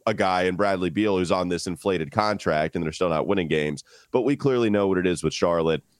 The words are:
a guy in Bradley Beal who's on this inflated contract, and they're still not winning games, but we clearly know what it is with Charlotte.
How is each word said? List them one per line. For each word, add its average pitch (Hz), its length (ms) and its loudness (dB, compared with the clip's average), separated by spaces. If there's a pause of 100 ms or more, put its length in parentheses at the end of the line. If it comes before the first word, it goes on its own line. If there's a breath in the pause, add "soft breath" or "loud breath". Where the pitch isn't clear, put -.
a 110 80 0
guy 92 280 2
in 92 120 0
Bradley 92 340 0
Beal 101 260 0
who's 92 160 0
on 92 160 0
this 87 200 -4
inflated 87 440 -2
contract, 87 640 0
and 87 80 -2
they're 80 80 -2
still 90 180 0
not 78 180 0
winning 92 200 0
games, 76 360 -2 (260 soft breath)
but 127 120 2
we 135 140 0
clearly 120 360 0
know 101 160 2
what 95 100 2
it 92 80 2
is 90 180 0
with 78 80 -2
Charlotte. 82 520 0 (160)